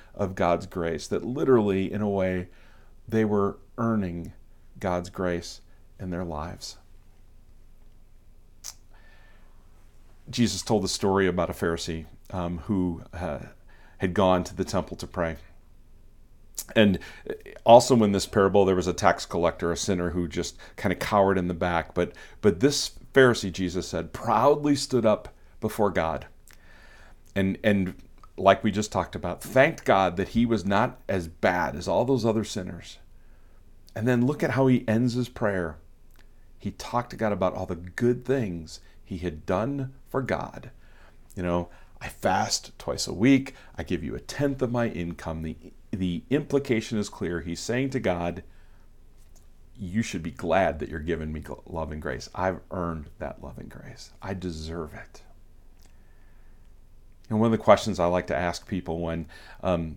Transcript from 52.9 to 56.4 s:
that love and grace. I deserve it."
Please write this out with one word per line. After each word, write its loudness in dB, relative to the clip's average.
that -10
love -14
and -14
grace. -18
I -8
deserve -8
it." -18